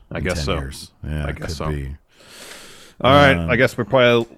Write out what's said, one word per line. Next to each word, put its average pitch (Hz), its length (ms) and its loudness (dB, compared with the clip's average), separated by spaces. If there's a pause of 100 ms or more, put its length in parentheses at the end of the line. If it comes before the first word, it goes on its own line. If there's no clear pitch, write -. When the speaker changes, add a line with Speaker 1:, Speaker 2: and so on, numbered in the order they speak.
(100)
Speaker 1:
I 82 80 -10
Speaker 2:
in - 60 -8
Speaker 1:
guess 87 140 -4
Speaker 2:
ten 78 60 -6
Speaker 1:
so. 95 100 -4
Speaker 2:
years. 69 360 -10 (140)
Yeah, 76 200 -6
Speaker 1:
I 71 60 -6
Speaker 2:
it 71 80 -8
Speaker 1:
guess - 80 -12
Speaker 2:
could 82 100 -10
Speaker 1:
so. 78 120 -8
Speaker 2:
be. 71 280 -8 (1040)
Speaker 1:
All 127 120 4
right. 143 240 6
Speaker 2:
Um, 85 120 -4
Speaker 1:
I 123 60 0
guess 120 240 0
we 120 60 -2
probably 120 420 2 (120)